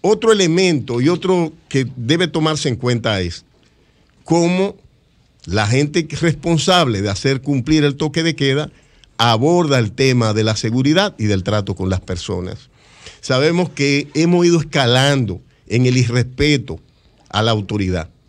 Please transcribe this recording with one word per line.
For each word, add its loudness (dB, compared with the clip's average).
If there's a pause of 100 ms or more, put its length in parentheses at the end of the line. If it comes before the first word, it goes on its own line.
Otro 2
elemento 2
y 2
otro 0 (160)
que -2
debe 0
tomarse -2
en -2
cuenta -2
es -6 (800)
cómo 0 (680)
la -2
gente 0 (140)
responsable 0
de -2
hacer -2
cumplir 0
el 0
toque -4
de -2
queda -2 (460)
aborda 2
el -2
tema 2
de 0
la 0
seguridad 0
y -4
del 0
trato -2
con -4
las -2
personas. -10 (520)
Sabemos 0
que -2
hemos 2
ido 4
escalando 0 (260)
en 2
el 2
irrespeto -2 (500)
a -2
la 2
autoridad. -4 (200)